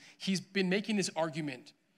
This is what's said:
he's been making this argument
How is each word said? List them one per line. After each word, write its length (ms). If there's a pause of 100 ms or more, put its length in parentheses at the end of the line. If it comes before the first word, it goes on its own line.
(180)
he's 220
been 280
making 280
this 200
argument 560 (260)